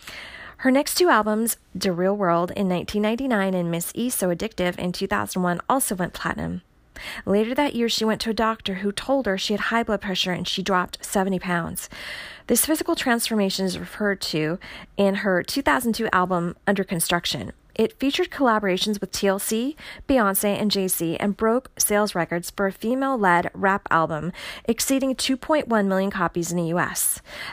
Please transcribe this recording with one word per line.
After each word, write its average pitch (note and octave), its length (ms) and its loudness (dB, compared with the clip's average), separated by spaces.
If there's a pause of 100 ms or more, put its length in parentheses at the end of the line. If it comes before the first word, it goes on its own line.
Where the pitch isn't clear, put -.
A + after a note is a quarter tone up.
(560)
Her C4 160 2
next C#4+ 240 2
two F4+ 120 6
albums, A3 480 2 (200)
The F#3 160 0
Real F#3 240 2
World F3 400 2
in G3+ 100 0
nineteen F3+ 360 0
ninety-nine G#3+ 520 0
and F3 160 0
Miss E3+ 240 -4
E A#3+ 160 -2
So F3+ 240 0
Addictive F3 460 -2
in F3+ 100 -2
two F#3+ 160 -4
thousand G3+ 380 -2
one, F3 240 0
also C4 260 0
went F3+ 180 -4
platinum. E3 500 -4 (640)
Later G#3+ 300 2
that D4 180 0
year, A#3 140 0
she A3 160 0
went A3 160 0
to A3+ 100 -2
a G#3 40 -2
doctor A3 400 -2
who G3+ 180 -2
told C4+ 340 0
her F#3+ 100 0
she - 160 -4
had G3+ 100 -2
high A#3 200 0
blood G#3+ 180 0
pressure F#3 320 -2
and F3 140 -4
she - 160 -4
dropped F3+ 420 0
seventy F#3+ 340 0
pounds. F3 500 -4 (580)
This - 200 2
physical D#4+ 280 0
transformation G#3+ 680 0
is F#3 140 -2
referred G3 420 -2
to D#3 380 -2 (380)
in G3 200 4
her G3 260 2
two - 180 -2
thousand B3+ 340 2
two A3+ 180 -2
album, F3+ 440 0 (120)
Under G3+ 160 2
Construction. E3+ 680 -2 (220)
It A3 240 0
featured C#4+ 320 0
collaborations G#3 680 2
with F#3+ 100 -6
T - 160 -2
L G3 140 2
C, A#3+ 340 -2 (340)
Beyonce, G3+ 520 4
and G#3 100 2
Jay-Z, F#3 460 0
and G3+ 200 -2
broke A3+ 400 0
sales G#3 380 2
records E3+ 380 -2
for G3+ 140 0
a F#3+ 60 0
female-led A3+ 840 2
rap G3 360 0
album, D#3+ 400 2 (360)
exceeding C4 500 0
two C4 200 0
point - 300 2
one G#3 220 4
million F#3+ 240 2
copies E3+ 400 -2
in F3 60 0
the E3+ 100 0
U E3+ 100 0
S. - 420 -2 (320)